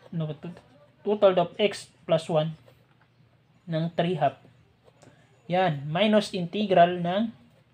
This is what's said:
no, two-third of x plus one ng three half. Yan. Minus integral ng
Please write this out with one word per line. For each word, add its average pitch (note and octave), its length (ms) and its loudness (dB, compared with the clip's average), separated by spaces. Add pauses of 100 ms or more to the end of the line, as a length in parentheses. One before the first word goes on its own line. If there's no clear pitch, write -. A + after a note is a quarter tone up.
no, D#3+ 200 -6 (760)
two-third G3+ 320 4
of F3 240 0
x - 320 -2 (160)
plus D#3+ 160 2
one D#3+ 320 -2 (1120)
ng E3 240 -4
three E3+ 240 0
half. C#3+ 240 -2 (1040)
Yan. E3 400 -2
Minus G3+ 480 0
integral F3+ 640 2
ng F#3 320 -2 (440)